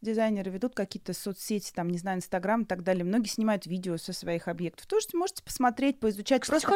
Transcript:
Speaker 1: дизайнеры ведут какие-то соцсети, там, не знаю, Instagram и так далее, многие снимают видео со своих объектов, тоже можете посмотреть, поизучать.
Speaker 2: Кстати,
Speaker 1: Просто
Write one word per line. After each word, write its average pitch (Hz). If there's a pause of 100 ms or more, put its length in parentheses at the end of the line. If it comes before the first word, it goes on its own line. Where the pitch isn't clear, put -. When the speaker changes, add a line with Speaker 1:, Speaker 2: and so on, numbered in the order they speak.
Speaker 1:
дизайнеры 214
ведут 190
какие-то 190
соцсети, -
там, 175
не 175
знаю, 180
Instagram 196
и 208
так 180
далее, 185
многие 208
снимают 214
видео 180
со 180
своих 170
объектов, 170
тоже 415
можете 359
посмотреть, 262
поизучать. 214
Speaker 2:
Кстати, 302
Speaker 1:
Просто -